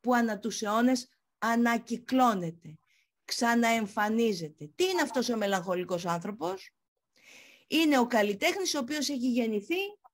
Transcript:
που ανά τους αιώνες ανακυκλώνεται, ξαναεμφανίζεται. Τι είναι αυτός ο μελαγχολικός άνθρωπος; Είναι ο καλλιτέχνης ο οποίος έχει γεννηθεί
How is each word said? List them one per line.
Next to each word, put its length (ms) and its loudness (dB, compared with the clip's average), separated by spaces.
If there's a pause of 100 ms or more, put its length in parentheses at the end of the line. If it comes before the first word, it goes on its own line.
που 140 2
ανά 240 2
τους 240 -6
αιώνες 460 2 (300)
ανακυκλώνεται, 1400 0 (460)
ξαναεμφανίζεται. 1500 0
Τι 100 0
είναι 180 0
αυτός 260 -2
ο 80 0
μελαγχολικός 680 -2
άνθρωπος; 680 -6 (920)
Είναι 320 4
ο 80 6
καλλιτέχνης 680 0
ο 40 -2
οποίος 300 -4
έχει 220 -2
γεννηθεί 460 -2 (380)